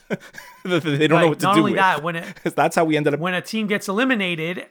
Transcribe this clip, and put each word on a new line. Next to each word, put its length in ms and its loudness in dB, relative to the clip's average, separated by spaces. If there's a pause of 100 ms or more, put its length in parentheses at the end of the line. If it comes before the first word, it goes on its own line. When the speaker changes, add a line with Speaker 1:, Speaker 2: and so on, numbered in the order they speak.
Speaker 1:
<laughs> 600 -12
They 440 0
don't 20 4
know 60 4 (100)
Speaker 2:
Right. 40 6
Speaker 1:
what 100 -4
to 80 -2
Speaker 2:
Not 80 4
Speaker 1:
do 60 6
Speaker 2:
only 120 2
Speaker 1:
with. 60 0
Speaker 2:
that, 240 2
when 120 -6
it 100 -8 (180)
Speaker 1:
<laughs> 120 -4
That's 220 2
how 80 4
we 100 0
ended 200 2
up. 40 -2
Speaker 2:
when 140 -4
a 80 -2
team 260 -6
gets 220 -4
eliminated, 800 -2